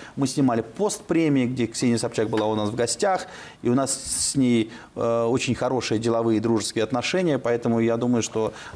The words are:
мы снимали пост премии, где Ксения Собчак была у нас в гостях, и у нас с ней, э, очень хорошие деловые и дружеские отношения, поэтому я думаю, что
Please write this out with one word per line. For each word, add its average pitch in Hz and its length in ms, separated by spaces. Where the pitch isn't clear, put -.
мы 135 100
снимали 127 320
пост 190 440
премии, 151 420
где 123 200
Ксения 117 320
Собчак 110 320
была 107 180
у 110 80
нас 107 120
в 110 80
гостях, 180 520
и 117 80
у 120 40
нас 135 200
с - 420
ней, 120 340
э, 117 260
очень 123 320
хорошие 123 420
деловые 113 420
и - 20
дружеские 113 420
отношения, 135 560
поэтому 117 400
я 113 160
думаю, 123 260
что 110 300